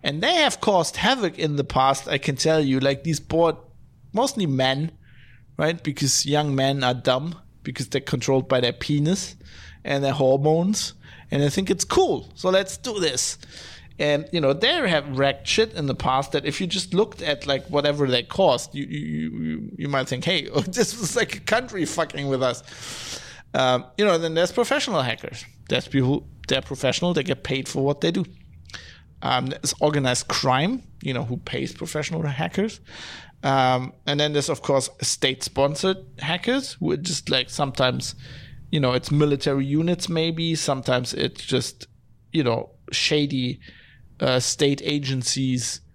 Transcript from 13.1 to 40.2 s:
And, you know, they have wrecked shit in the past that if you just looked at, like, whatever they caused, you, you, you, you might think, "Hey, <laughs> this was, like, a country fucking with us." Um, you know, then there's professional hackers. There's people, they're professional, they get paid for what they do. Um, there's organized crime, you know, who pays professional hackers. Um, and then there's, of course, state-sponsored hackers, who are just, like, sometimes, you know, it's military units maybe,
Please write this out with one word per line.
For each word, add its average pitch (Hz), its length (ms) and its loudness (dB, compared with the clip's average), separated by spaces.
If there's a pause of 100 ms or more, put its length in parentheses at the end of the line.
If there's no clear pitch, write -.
And, 147 340 2
you 175 80 2
know, 139 120 4
they 247 360 2
have 143 280 0
wrecked 139 300 0
shit 220 280 2
in 151 120 -4
the 131 80 0
past 131 380 0
that 147 120 0
if 151 160 -4
you 190 60 -2
just - 280 -4
looked 214 280 0
at, 147 240 -2
like, 139 200 0
whatever 143 420 2
they 123 160 2
caused, - 500 2
you, 143 120 -6
you, - 520 -6
you, - 400 -6
you 147 100 -6
might 135 200 0
think, 127 160 -4
"Hey, 170 240 0 (100)
<laughs> 175 100 -2
this 220 300 0
was, 202 160 -4
like, - 220 0
a - 40 -12
country 220 440 0
fucking 147 440 -2
with 131 140 2
us." - 760 -6 (340)
Um, 127 300 2 (140)
you 208 80 2
know, 180 100 4
then 165 160 -2
there's 175 180 2
professional 240 520 0
hackers. - 420 -6 (240)
There's - 200 0
people, 135 400 2 (200)
they're 131 140 2
professional, 143 520 0
they 156 80 2
get 131 220 -4
paid 135 240 -4
for 135 160 -2
what 143 160 0
they 165 100 2
do. 185 140 0 (1000)
Um, 127 240 0
there's - 340 0
organized 143 480 2
crime, 151 540 2 (200)
you 135 120 -4
know, 127 100 -2
who 120 120 -4
pays - 360 -6
professional 160 500 -6
hackers. 165 580 -2 (600)
Um, 131 500 2 (140)
and 143 140 0
then 151 120 2
there's, 143 160 0
of 143 140 -2
course, 139 280 2 (100)
state-sponsored 143 960 0 (200)
hackers, 202 560 -2
who 156 180 -2
are 151 40 0
just, 170 340 -6
like, 127 200 0
sometimes, 131 640 0 (560)
you 156 100 0
know, 127 120 4
it's 127 180 0
military 143 540 2
units 165 440 0
maybe, 165 460 0